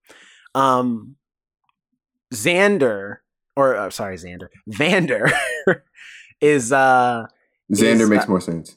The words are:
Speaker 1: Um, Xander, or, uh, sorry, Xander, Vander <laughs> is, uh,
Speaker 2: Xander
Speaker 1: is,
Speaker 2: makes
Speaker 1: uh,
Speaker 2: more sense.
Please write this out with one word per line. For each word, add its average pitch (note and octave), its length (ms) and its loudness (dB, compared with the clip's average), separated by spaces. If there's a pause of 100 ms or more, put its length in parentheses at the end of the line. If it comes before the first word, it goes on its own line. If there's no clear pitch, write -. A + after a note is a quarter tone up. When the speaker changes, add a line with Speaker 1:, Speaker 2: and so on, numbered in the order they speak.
(540)
Speaker 1:
Um, B2+ 640 0 (1160)
Xander, C3 840 0 (400)
or, C3 200 2
uh, G2 140 -6
sorry, G2 260 -10
Xander, F2+ 320 -18 (200)
Vander C#3 640 0 (360)
<laughs> F3+ 160 0 (580)
is, C#3+ 320 2
uh, B2 540 2 (460)
Speaker 2:
Xander A2+ 300 4
Speaker 1:
is, G#2+ 80 2
Speaker 2:
makes G2 140 2
Speaker 1:
uh, - 40 -10
Speaker 2:
more F#2 120 0
sense. E2 360 -10